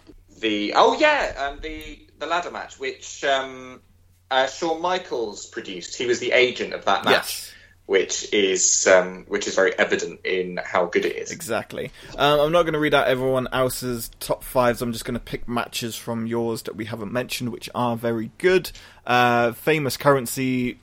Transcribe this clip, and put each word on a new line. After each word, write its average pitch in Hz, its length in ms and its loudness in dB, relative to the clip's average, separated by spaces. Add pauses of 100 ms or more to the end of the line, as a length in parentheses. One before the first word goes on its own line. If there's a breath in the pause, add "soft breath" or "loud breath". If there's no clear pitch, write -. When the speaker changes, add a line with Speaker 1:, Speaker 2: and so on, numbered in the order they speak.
(400)
Speaker 1:
The, 104 360 -2
oh, 220 220 6
yeah, 294 400 2
um, 139 240 -6
the, 156 360 -12 (200)
the 147 80 -8
ladder 170 240 -4
match, 104 280 -12
which, - 460 -10
um, 131 560 -2 (500)
uh, 131 180 4
Shawn 165 340 -2
Michaels 143 640 -4
produced. 98 500 -10
He 131 100 -4
was 120 140 2
the 127 120 -2
agent 110 420 4
of - 100 -10
that 98 220 2
match. 104 60 6
Speaker 2:
Yes. - 360 0 (380 loud breath)
Speaker 1:
Which - 460 0
is, 95 540 2
um, 92 420 6
which 101 200 -2
is - 80 -4
very 95 200 4
evident 90 480 0
in 90 400 -2
how 90 220 0
good 98 180 0
it - 120 -4
is. - 160 -10
Speaker 2:
Exactly. - 580 -6 (260 loud breath)
Um, 147 240 4
I'm 151 120 2
not 175 100 6
gonna 160 160 -2
read 147 160 2
out 139 140 4
everyone 131 440 0
else's 123 560 -2 (120)
top - 240 -4
fives. 120 360 2
I'm 120 120 -2
just 113 120 -10
gonna 120 140 -6
pick - 300 -8
matches 117 480 -4
from 113 300 -6
yours 117 360 -2
that - 140 -12
we 110 80 -8
haven't 110 280 -8
mentioned, 123 380 -4
which - 240 -10
are 120 220 0
very 117 420 -2
good. 180 320 2 (340 loud breath)
Uh, 120 480 4
famous 151 440 0
currency: 131 880 2